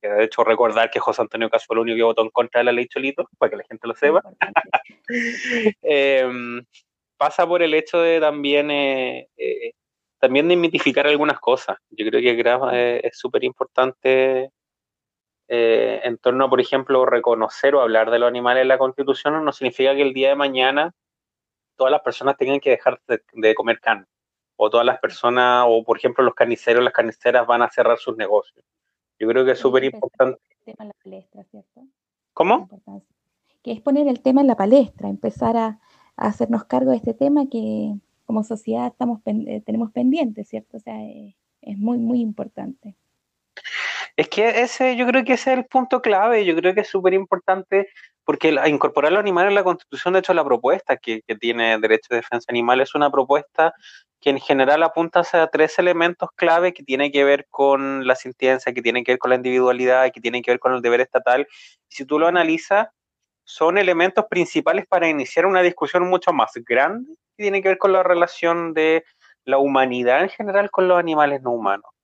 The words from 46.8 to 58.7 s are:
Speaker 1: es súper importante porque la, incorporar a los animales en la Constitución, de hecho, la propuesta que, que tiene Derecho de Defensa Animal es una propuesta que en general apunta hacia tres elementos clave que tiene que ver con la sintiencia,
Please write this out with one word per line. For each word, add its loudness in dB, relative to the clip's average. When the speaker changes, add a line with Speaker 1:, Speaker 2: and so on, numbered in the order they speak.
Speaker 1:
es -4
súper 2
importante -2
porque 0
la, 2
incorporar 2
a 2
los 2
animales 2
en 2
la 2
Constitución, -4
de 6
hecho, 0
la 2
propuesta 0
que, -6
que -6
tiene 0
Derecho 2
de -2
Defensa -6
Animal 2
es -2
una 2
propuesta 0
que 0
en 0
general 2
apunta 0
hacia 2
tres 0
elementos 0
clave 2
que -20
tiene -2
que 2
ver 2
con 0
la 4
sintiencia, -2